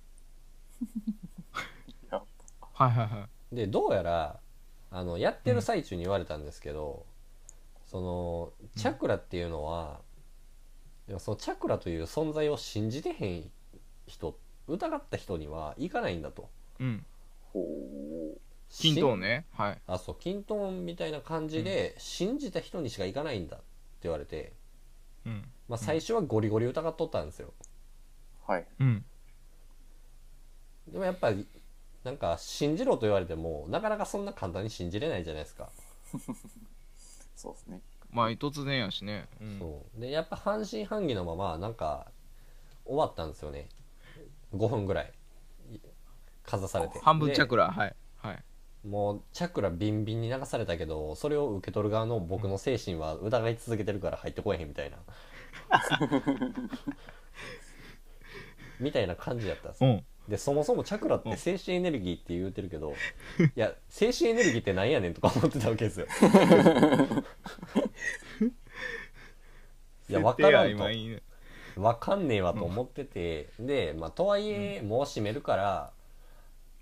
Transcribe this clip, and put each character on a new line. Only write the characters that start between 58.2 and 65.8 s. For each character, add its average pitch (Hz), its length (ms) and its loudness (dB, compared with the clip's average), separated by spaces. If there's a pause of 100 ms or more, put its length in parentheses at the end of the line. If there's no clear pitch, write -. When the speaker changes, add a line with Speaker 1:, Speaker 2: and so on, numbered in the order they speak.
Speaker 3:
み 139 100 -2
た 143 100 2
い 98 60 2
な 87 80 -2
感 123 240 -4
じ 107 80 -2
や 80 80 -2
っ - 40 -8
た - 100 -12
ん - 40 -10
で - 60 -10
す 131 60 6
よ。 131 60 10
Speaker 2:
う - 40 8
ん。 92 100 -2 (240)
Speaker 3:
で、 104 80 0
そ - 160 0
も 147 120 4
そ 247 100 4
も 160 80 2
チ - 120 -4
ャ 214 40 0
ク 311 100 -2
ラ 117 80 6
っ - 60 0
て - 140 -2
精 180 220 0
神 180 180 -2
エ 180 40 2
ネ 180 120 2
ル 127 80 0
ギ 90 140 0
ー 78 40 -6
っ - 40 -20
て 85 140 -4
言 92 100 0
う 95 60 -4
て - 80 -6
る 92 100 -6
け 78 80 -6
ど、 76 160 -4 (440)
Speaker 2:
う 185 40 8
ん。 156 40 10
Speaker 3:
い 135 80 6
や、 107 180 2 (160)
精 233 240 4
神 233 180 4
エ 226 40 4
ネ 240 80 6
ル 165 100 6
ギ 113 60 2
ー - 20 2
っ - 40 -2
て 98 80 4
な 92 100 2
ん 117 80 4
や 143 100 4
ね 87 100 2
ん 85 40 -4
と - 60 -12
か 101 140 6
思 143 140 6
っ - 20 0
て 139 100 0
た 120 100 4
わ 110 60 2
け 113 80 0